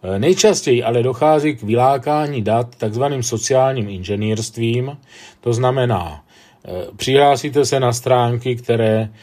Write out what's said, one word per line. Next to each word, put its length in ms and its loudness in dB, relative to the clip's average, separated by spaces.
Eh, 160 -4
nejčastěji 640 2
ale 200 0
dochází 540 2
k 60 -16
vylákání 800 0
dat 340 -2
takzvaným 460 -2
sociálním 680 0
inženýrstvím, 1080 -4
to 120 -2
znamená, 720 -2
eh, 60 -14
přihlásíte 680 2
se 160 0
na 120 2
stránky, 640 0
které 520 0